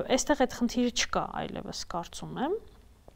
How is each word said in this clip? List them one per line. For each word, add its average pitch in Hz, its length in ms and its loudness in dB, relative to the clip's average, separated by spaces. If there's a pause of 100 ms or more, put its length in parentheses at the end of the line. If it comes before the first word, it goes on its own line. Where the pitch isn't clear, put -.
այստեղ 269 380 4
այդ 247 100 2
խնդիրը 247 400 2
չկա - 300 2 (100)
այլևս, - 520 -6
կարծում 170 520 -6
եմ, 330 220 0 (560)